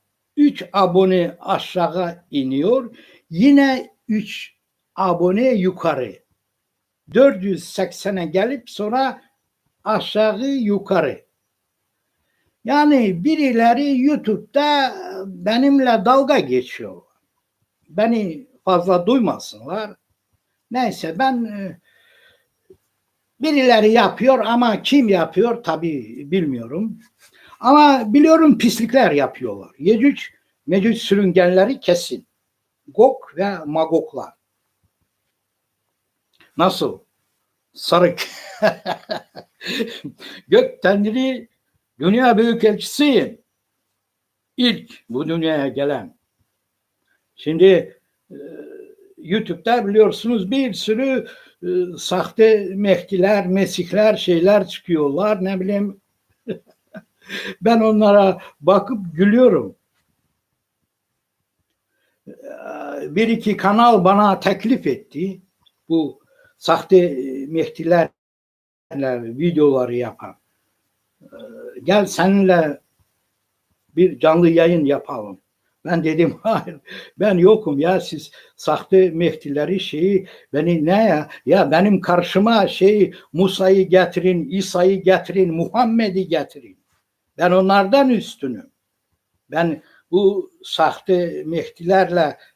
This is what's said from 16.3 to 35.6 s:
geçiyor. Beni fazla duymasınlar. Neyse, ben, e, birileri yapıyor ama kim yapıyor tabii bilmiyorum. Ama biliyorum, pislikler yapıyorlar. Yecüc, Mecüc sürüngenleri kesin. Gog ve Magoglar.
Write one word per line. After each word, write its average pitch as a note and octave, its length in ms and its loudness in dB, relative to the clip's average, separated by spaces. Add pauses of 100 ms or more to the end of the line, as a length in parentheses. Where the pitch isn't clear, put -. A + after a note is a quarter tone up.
geçiyor. B2 720 -6 (800)
Beni G3+ 560 -2 (180)
fazla F3+ 420 0
duymasınlar. G3+ 880 -4 (760)
Neyse, F#3+ 480 -6
ben, B3 260 -2
e, G3+ 360 -12 (1600)
birileri B3 500 2
yapıyor A#3 480 2
ama A3+ 440 0
kim C4+ 260 2
yapıyor G3 540 0
tabii D3 680 -6
bilmiyorum. D#3 680 -4 (640)
Ama C4 540 4
biliyorum, D#4+ 440 6
pislikler A#3 520 2
yapıyorlar. B2 680 -4
Yecüc, A3 440 2 (440)
Mecüc G3+ 320 0
sürüngenleri F#3 840 2
kesin. - 460 -4 (600)
Gog B3 280 2 (200)
ve F#3+ 280 -4
Magoglar. D#3 680 -4 (2250)